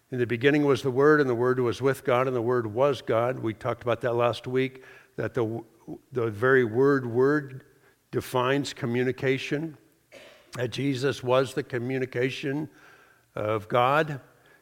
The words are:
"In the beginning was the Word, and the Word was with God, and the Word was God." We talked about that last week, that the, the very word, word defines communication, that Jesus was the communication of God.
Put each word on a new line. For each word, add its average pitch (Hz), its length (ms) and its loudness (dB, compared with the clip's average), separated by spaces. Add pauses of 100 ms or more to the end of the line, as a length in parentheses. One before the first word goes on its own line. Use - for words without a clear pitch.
(120)
"In 127 80 -6
the 123 80 0
beginning 139 360 2
was 135 180 2
the 135 100 -2
Word, 147 280 6
and 139 100 2
the 120 60 2
Word 127 240 2
was 120 220 -2
with 131 240 0
God, 127 220 2
and 127 80 -2
the 123 60 -2
Word 120 260 0
was 123 340 0
God." 123 380 0
We 113 140 -4
talked 117 300 -6
about 117 180 0
that 120 140 -2
last 120 320 0
week, 131 360 -2 (340)
that 113 160 -6
the, 113 280 -2 (520)
the 117 160 -2
very 127 340 4
word, 131 420 2
word 131 580 0 (480)
defines 127 600 0
communication, 135 1040 -2 (760)
that 123 160 -4
Jesus 131 520 -4
was 127 320 2
the 143 100 -4
communication 131 1040 -4 (680)
of 107 320 -4
God. 139 540 2 (400)